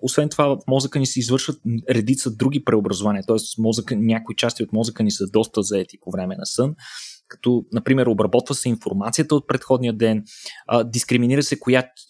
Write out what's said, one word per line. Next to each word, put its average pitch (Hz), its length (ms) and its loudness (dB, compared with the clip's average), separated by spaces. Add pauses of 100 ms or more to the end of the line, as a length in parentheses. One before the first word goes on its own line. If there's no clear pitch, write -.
освен 147 260 0
това, 147 160 0
в 139 140 2 (100)
мозъка 135 300 0
ни 131 80 2
се - 140 -2
извършват 127 360 0 (340)
редица 120 400 2
други 135 340 0
преобразования, 101 600 2
т.е. 110 100 4 (220)
мозъка, 113 380 0
някои 113 400 0
части 120 260 -2
от - 100 -4
мозъка 113 300 0
ни 104 80 2
са 98 220 -2
доста 110 300 0
заети 98 380 -4
по - 100 -12
време 92 260 -6
на - 100 -10
сън, 139 280 -2 (560)
като, 123 420 -2
например, 123 340 0
обработва 113 480 2
се - 140 -4
информацията 113 680 -2
от 143 140 0
предходния 123 440 0
ден, 110 320 2 (420)
а, 117 180 2
дискриминира 120 580 2
се - 180 -2
коя 127 280 2 (220)